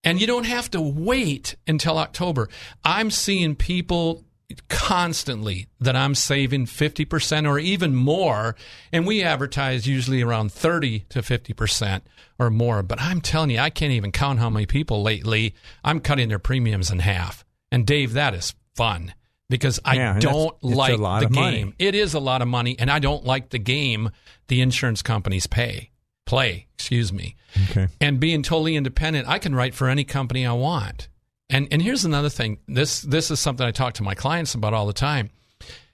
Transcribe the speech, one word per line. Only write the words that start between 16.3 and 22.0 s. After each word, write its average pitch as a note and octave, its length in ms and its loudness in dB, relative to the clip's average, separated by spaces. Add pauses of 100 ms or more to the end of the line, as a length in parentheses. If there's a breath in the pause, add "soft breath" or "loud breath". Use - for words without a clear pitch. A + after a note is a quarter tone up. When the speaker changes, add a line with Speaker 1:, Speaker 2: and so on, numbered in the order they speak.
Speaker 1:
premiums G#2+ 520 0
in F2+ 80 0
half. F2+ 440 0 (280)
And A#2+ 140 4
Dave, C3+ 280 2
that C3+ 220 2
is - 180 -6 (220)
fun, F2+ 380 -2 (360)
because B2+ 340 0
I C3 120 4
Speaker 2:
Yeah, A#2+ 180 2
and G#2 80 4
that's, C#3+ 120 4
Speaker 1:
don't D#3 300 0
Speaker 2:
it's B2 100 0
a - 40 2
Speaker 1:
like C3 220 4
Speaker 2:
lot G2+ 220 0
Speaker 1:
the A2+ 40 4
Speaker 2:
of A2 80 2
money. - 240 2
Speaker 1:
game. G2+ 220 -4
It F#3+ 160 2
is G3+ 180 2